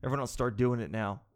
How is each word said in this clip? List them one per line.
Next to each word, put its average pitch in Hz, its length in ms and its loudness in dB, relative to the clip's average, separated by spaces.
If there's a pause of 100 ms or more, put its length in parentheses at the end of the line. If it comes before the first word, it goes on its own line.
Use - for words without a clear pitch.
Everyone 135 200 0
will 123 60 -2
start 120 280 -2
doing 123 240 4
it 107 120 -6
now. 104 300 -4 (140)